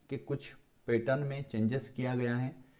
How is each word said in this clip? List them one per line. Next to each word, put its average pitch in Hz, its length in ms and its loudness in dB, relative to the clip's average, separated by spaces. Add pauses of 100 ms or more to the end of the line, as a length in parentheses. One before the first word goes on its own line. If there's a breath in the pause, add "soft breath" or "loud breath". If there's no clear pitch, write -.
के 135 80 -4
कुछ - 380 -8 (320)
पैटर्न 117 320 4
में 139 240 -4
चेंजेस 117 460 0
किया 127 260 -2
गया 120 220 2
है, 127 180 -2 (240 soft breath)